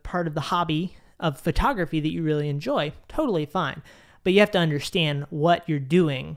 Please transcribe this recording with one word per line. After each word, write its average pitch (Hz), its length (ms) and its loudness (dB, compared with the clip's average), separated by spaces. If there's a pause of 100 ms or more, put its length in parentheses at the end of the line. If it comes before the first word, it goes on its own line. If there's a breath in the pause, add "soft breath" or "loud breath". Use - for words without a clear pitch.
part 175 240 -4
of 156 60 -6
the 156 80 -4
hobby 175 560 -2 (220 soft breath)
of 156 200 -2
photography 180 640 0
that 156 100 -2
you 170 120 -4
really 151 260 0
enjoy. 151 420 -2 (160)
Totally 202 380 0
fine. 156 360 -4 (420 loud breath)
But 185 100 2
you 196 80 8
have 208 100 4
to 190 80 2
understand 147 720 0
what 165 400 2
you're 151 100 0
doing. 147 580 0